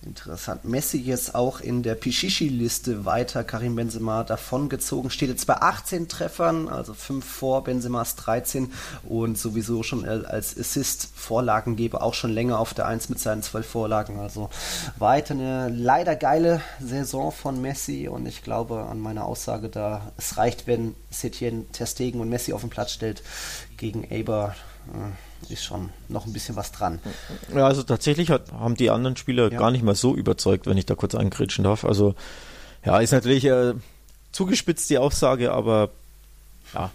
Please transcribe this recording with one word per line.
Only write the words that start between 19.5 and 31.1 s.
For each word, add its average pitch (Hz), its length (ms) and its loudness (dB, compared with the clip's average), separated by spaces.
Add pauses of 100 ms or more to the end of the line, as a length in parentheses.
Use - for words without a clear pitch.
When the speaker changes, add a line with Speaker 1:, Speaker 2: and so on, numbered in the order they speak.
Speaker 1:
da, 107 500 -6
es - 200 -6
reicht, 117 300 0
wenn 117 280 0 (140)
Setien - 640 -6
Ter 120 140 -6
Stegen 123 340 -2
und 113 80 -2
Messi 120 240 -2
auf 107 80 -4
den 117 80 -6
Platz 104 220 -6
stellt 110 320 -6 (540)
gegen 107 340 -6
Eibar, 107 440 -2 (380)
äh, 101 600 -10
ist - 100 -8
schon 92 260 -6 (200)
noch 110 160 -6
ein 113 80 -8
bisschen 104 220 -8
was 101 160 -6
dran. 85 260 -2 (560)
Speaker 2:
Ja, 135 140 8
also 135 160 4
tatsächlich 151 480 2
hat, - 220 2
haben 117 200 0
die 113 160 6
anderen 123 260 4
Spieler 123 360 4
Speaker 1:
Ja. 117 80 -4
Speaker 2:
gar 107 100 6
nicht 123 140 4
mal 104 100 6
so 123 220 4
überzeugt, 98 500 4
wenn 98 140 4
ich 92 80 0
da 101 80 2
kurz - 180 -2